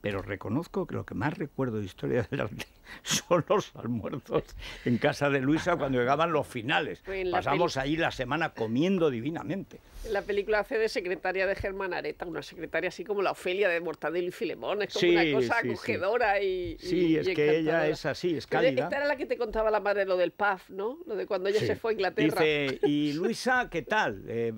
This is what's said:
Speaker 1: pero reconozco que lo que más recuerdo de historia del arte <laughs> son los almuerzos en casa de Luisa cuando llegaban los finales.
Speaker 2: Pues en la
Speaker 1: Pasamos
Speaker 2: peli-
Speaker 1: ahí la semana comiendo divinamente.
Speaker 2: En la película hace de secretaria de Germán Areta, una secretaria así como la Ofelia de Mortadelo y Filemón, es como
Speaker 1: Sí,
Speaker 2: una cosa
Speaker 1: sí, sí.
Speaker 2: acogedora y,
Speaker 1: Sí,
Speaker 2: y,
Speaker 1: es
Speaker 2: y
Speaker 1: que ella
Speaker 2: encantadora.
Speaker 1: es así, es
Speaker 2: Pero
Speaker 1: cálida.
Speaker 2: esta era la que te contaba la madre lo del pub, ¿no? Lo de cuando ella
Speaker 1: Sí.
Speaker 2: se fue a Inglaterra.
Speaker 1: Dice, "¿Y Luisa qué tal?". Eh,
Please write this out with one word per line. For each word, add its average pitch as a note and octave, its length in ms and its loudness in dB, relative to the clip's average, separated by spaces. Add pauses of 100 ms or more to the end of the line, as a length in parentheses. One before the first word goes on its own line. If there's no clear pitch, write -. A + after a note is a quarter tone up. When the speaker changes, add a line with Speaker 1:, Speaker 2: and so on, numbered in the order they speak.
Speaker 1:
pero G2 200 -4
reconozco A2+ 640 -4
que - 80 -10
lo G#2+ 100 -6
que - 120 -12
más C#3 200 -2
recuerdo C3+ 440 -4
de G2+ 60 -6
historia B2+ 440 -2
del C#3 120 -2
arte - 240 -8 (180)
<laughs> - 180 -18
son - 460 0
los F#3+ 260 0
almuerzos C3+ 680 -4 (400)
en A#2+ 140 2
casa C#3+ 320 2
de C#3 100 2
Luisa D#3 340 2
cuando C3+ 240 0
llegaban C#3+ 320 2
los D3 160 0
finales. B2+ 580 -2
Speaker 2:
Pues F#3+ 180 -6
en F3+ 100 -2
la - 60 2
Speaker 1:
Pasamos D#3 360 2
Speaker 2:
peli- C3+ 80 -2
Speaker 1:
ahí D3 140 0
la D#3 160 2
semana C#3+ 380 -2
comiendo D3+ 600 2
divinamente. D3 680 -6 (240)
Speaker 2:
En A3 80 -6
la G3 100 -2
película G3+ 380 0
hace A3+ 180 -2
de A3 100 2
secretaria F#3 600 -2
de G3 80 0
Germán G3 360 -4
Areta, D3+ 320 -6
una D#3+ 180 -6
secretaria E3 480 -4
así F3+ 120 -12
como G3+ 180 -4
la D#3 120 2
Ofelia F#3+ 360 0
de E3+ 120 2
Mortadelo E3+ 480 -2
y - 20 -2
Filemón, E3+ 520 -4
es F#3+ 120 -4
como - 60 -2
Speaker 1:
Sí, F3 160 6
Speaker 2:
una E3 240 4
cosa A#2+ 220 2
Speaker 1:
sí, - 40 -2
sí. A#2 60 0
Speaker 2:
acogedora G3+ 680 2
y, F#3 380 -2
Speaker 1:
Sí, F3 300 2
Speaker 2:
y, D#3+ 80 6
Speaker 1:
es D#3 100 0
Speaker 2:
y F#3 80 2
Speaker 1:
que D3 140 4
ella D#3 100 6
Speaker 2:
encantadora. D#3+ 300 4
Speaker 1:
es D3+ 180 -2
así, D#3 300 0
es A2 100 -6
Speaker 2:
Pero D#3 160 2
Speaker 1:
cálida. C#3 220 4
Speaker 2:
esta F3+ 140 -4
era C#4+ 80 0
la C#4+ 100 2
que C4+ 100 -6
te A#3+ 100 -2
contaba A3 360 0
la G#3+ 80 2
madre G3+ 240 2
lo F#3 120 2
del F3 140 4
pub, G3+ 380 0
¿no? G#3 300 -6 (100)
Lo G#3+ 80 -4
de E3+ 100 -4
cuando F#3 220 -2
ella G#3 100 2
Speaker 1:
Sí. - 80 2
Speaker 2:
se - 80 0
fue - 160 -2
a A3 40 0
Inglaterra. F3 460 2
Speaker 1:
Dice, D3 460 2
"¿Y D3 280 2
Luisa A3+ 540 0
qué D#3+ 140 -4
tal?". F3+ 460 0
Eh, A2+ 300 -2